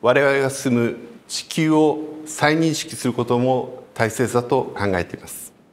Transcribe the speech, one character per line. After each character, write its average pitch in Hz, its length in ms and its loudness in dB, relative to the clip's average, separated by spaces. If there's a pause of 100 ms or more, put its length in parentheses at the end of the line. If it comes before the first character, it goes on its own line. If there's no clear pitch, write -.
我 127 200 4
々 139 180 4
が 135 100 2
住 131 240 -2
む 117 240 0 (300)
地 - 160 -10
球 156 280 0
を 156 280 4 (260)
再 151 320 0
認 160 160 2
識 - 220 -8
す - 120 -4
る 120 60 0
こ 120 120 0
と 120 140 2
も 127 440 -2 (100)
大 113 160 0
切 117 240 -2
だ 120 80 4
と 127 360 0
考 101 80 -2 (120)
え 87 60 0
て - 140 -10
い - 20 -16
ま - 80 -20
す。 - 240 -16 (220)